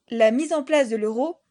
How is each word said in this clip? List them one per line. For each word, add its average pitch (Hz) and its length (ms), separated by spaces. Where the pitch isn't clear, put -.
la 226 220
mise 311 220
en 302 100
place 285 260
de 226 60
l'euro 226 420